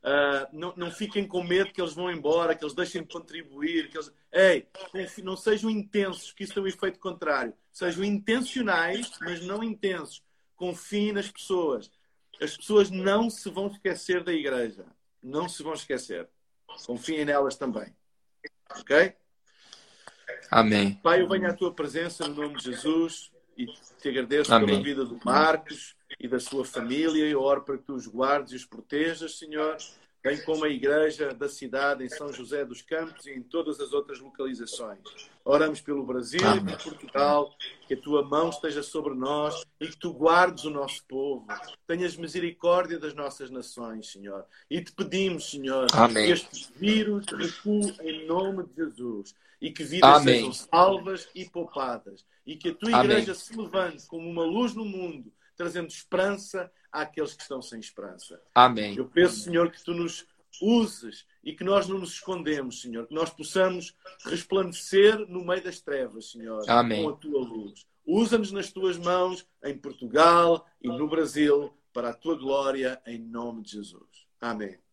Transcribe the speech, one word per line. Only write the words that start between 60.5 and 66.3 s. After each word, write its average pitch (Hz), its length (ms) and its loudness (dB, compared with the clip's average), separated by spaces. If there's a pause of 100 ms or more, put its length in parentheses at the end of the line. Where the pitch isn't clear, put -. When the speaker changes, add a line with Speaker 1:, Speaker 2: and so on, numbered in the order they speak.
Speaker 1:
uses 214 640 0 (160)
e 151 100 -10
que 180 120 -10
nós 190 240 4
não 190 100 -4
nos 175 140 -8
escondemos, 151 680 -4
Senhor, 117 260 -10
que 151 80 -14
nós 160 160 -2
possamos 185 640 0 (300)
resplandecer 190 920 4 (100)
no 180 160 -8
meio 180 180 0
das 175 180 -10
trevas, 120 500 -6